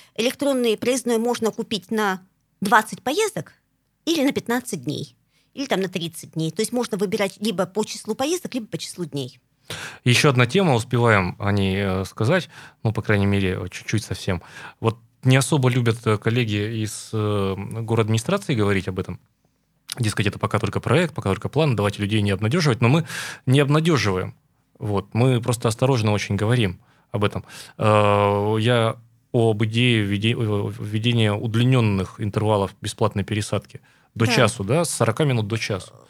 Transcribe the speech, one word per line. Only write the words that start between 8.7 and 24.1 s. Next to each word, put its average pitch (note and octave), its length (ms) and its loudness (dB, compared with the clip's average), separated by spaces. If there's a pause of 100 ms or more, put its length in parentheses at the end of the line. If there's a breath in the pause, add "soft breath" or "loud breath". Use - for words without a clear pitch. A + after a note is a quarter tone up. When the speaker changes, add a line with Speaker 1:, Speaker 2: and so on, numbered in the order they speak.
Speaker 1:
числу - 280 -10
дней. C#3 340 -10 (640 loud breath)
Speaker 2:
Еще B2 240 4
одна B2+ 180 6
тема, E3+ 280 2
успеваем A2 640 2
о G2+ 120 -2
ней, G2 280 2
э, F#2+ 260 -2
сказать, C#3+ 460 -2 (320 loud breath)
ну, A2+ 100 0
по G#2+ 80 -4
крайней G2+ 260 2
мере, G2 320 0 (120)
чуть-чуть - 340 -4
совсем. - 380 -6 (380 loud breath)
Вот A2+ 180 -2 (260)
не C3 120 6
особо C3+ 340 2
любят, A#2+ 340 0
э, G#2+ 140 2
коллеги A2 640 -2
из, - 300 -10
э, G#2 440 -2
городадминистрации A2+ 1000 -2
говорить G2+ 320 0
об F#2 100 -6
этом. F2+ 220 -8 (800)
Дескать, G#2+ 260 0
это - 140 -4
пока G#2 180 0
только G2+ 220 -2
проект, D#3 340 0
пока G#2 160 -4
только F#2+ 180 -4
план, C#3+ 280 0
давайте G2+ 260 0
людей G#2 200 0
не G2+ 100 2
обнадеживать. A#2 480 0
Но A#2 80 4
мы D#3+ 160 2 (420 loud breath)
не C3 140 4
обнадеживаем. C3+ 720 2 (460)